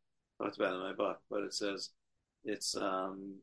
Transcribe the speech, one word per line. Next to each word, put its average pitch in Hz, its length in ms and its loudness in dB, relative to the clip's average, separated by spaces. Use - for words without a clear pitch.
I 107 40 0
talked 104 140 -2
about 98 140 6
it 92 40 0
in 92 60 -2
my 95 100 -2
book, 92 260 2
but 104 120 0
it 95 120 -4
says, 98 360 -2
it's, - 320 -2
um, 98 680 0